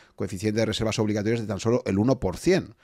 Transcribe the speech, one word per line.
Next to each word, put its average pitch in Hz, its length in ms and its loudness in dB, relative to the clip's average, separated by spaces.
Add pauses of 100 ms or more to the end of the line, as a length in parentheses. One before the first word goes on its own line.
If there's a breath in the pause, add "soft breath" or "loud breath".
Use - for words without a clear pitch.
(140 soft breath)
coeficiente 104 460 -2
de 110 60 2
reservas 107 340 -2
obligatorias 107 400 0
de 104 80 -8
tan 101 100 -4
solo 117 260 2
el 98 140 2
uno 127 220 4
por 92 160 -2
cien. 160 480 0